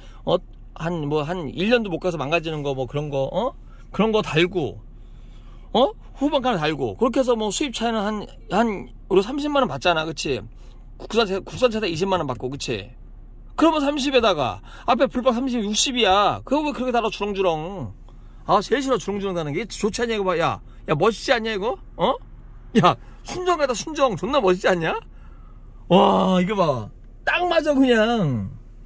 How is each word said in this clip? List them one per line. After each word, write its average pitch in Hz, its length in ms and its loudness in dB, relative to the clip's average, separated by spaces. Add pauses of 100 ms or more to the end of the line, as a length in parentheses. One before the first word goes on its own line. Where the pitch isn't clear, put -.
(260)
어? 165 120 2 (360)
한, 165 340 -4
뭐, 151 160 0
한 160 260 -6
일 185 200 -2
년도 226 200 2
못 160 100 -4
가서 175 180 -2
망가지는 156 460 -2
거, 143 100 -2
뭐 131 140 -4
그런 147 220 -6
거, 135 220 -2
어? 226 220 -2 (380)
그런 214 200 2
거 208 100 4
달고, 160 600 0 (920)
어? 269 180 4 (240)
후방 285 260 2
카메라 233 180 2
달고. 143 380 -2
그렇게 247 220 2
해서 240 160 4
뭐 214 160 -2
수입 277 220 -2
차에는 226 260 -2
한, 208 280 -4 (220)
한, 208 400 0 (200)
우리 190 120 6
삼십만 285 400 0
원 240 60 2
받잖아, 156 380 0
그치? 151 360 -4 (560)
국산차, 196 440 0
국산차다 220 460 0
이십만 175 320 0
원 151 80 -2
받고, 127 220 -6
그치? 117 460 -6 (640)
그러면 311 240 6
삼십에다가 233 800 2 (240)
앞에 254 220 4
불박 247 260 0
삼십, 247 280 -2
육십이야. 202 840 2
그거 294 160 2
왜 294 100 -2
그렇게 240 200 -4
달아, 220 180 2
주렁주렁? 185 840 -2 (520)
아, 196 160 4
제일 254 200 0
싫어, 262 160 0
주렁주렁 196 380 -4
다는 151 180 -4
게. 214 120 -4
좋지 - 380 -2
않냐, 226 120 -2
이거 202 80 -2
봐. 175 160 2
야, 127 220 2 (280)
야, 156 60 6
멋있지 220 380 4
않냐, 226 180 -2
이거? 220 260 -4 (200)
어? 208 180 2 (680)
야, 170 120 6 (280)
순정하다, 339 500 0
순정. 277 420 0
존나 254 240 0
멋있지 185 280 2
않냐? 180 320 0 (880)
와, 190 520 6
이거 196 140 0
봐. 139 340 0 (360)
딱 339 220 0
맞아, 311 260 2
그냥. 220 760 4 (360)